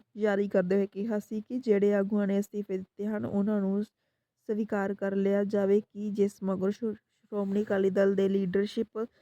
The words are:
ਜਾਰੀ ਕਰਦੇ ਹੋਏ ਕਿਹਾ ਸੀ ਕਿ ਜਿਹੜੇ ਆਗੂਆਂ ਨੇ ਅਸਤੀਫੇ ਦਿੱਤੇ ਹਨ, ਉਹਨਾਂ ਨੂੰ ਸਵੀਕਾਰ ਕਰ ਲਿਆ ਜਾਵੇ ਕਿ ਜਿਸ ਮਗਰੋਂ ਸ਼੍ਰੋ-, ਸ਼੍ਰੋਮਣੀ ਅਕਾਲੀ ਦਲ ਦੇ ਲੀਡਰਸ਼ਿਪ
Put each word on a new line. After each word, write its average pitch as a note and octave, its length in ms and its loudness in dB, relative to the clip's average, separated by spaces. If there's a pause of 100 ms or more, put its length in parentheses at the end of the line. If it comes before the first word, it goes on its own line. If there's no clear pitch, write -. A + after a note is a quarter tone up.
(180)
ਜਾਰੀ G3+ 300 2
ਕਰਦੇ F#3+ 280 2
ਹੋਏ G3 120 2
ਕਿਹਾ G#3 320 -4
ਸੀ G#3+ 220 -6
ਕਿ B3 180 -8
ਜਿਹੜੇ G3+ 340 4
ਆਗੂਆਂ G3+ 340 0
ਨੇ G3 120 0
ਅਸਤੀਫੇ G#3 380 -4
ਦਿੱਤੇ G3 280 -10
ਹਨ, G#3+ 200 -4
ਉਹਨਾਂ G#3 360 0
ਨੂੰ G3 220 0
ਸਵੀਕਾਰ G#3 1080 -6
ਕਰ G3 220 -4
ਲਿਆ G3 280 2
ਜਾਵੇ G3+ 380 2
ਕਿ G#3 280 -8
ਜਿਸ G3+ 220 0 (120)
ਮਗਰੋਂ F#3+ 280 0
ਸ਼੍ਰੋ-, G#3+ 240 -6 (300)
ਸ਼੍ਰੋਮਣੀ G3+ 380 -2
ਅਕਾਲੀ G3 260 2
ਦਲ G3 260 4
ਦੇ G3 140 4
ਲੀਡਰਸ਼ਿਪ G3 680 -2 (240)